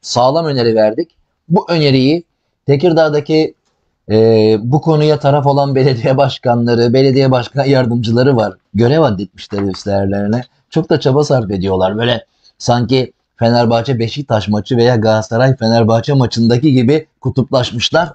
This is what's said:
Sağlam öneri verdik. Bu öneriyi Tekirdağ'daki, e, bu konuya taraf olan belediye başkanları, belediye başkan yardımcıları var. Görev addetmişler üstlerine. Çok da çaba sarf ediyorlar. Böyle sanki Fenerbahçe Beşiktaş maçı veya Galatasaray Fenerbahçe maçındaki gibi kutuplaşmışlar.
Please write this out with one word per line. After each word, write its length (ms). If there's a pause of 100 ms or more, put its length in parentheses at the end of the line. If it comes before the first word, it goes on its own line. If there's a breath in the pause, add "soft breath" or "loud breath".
Sağlam 440
öneri 280
verdik. 420 (320)
Bu 200
öneriyi 560 (420)
Tekirdağ'daki, 880 (560)
e, 60 (460)
bu 180
konuya 380
taraf 280
olan 280
belediye 420
başkanları, 760
belediye 380
başkan 340
yardımcıları 720
var. 180 (200)
Görev 260
addetmişler 600
üstlerine. 840 (260)
Çok 200
da 100
çaba 240
sarf 260
ediyorlar. 480
Böyle 260 (340 soft breath)
sanki 540 (240)
Fenerbahçe 600
Beşiktaş 500
maçı 280
veya 200
Galatasaray 600
Fenerbahçe 560
maçındaki 600
gibi 340 (140)
kutuplaşmışlar. 960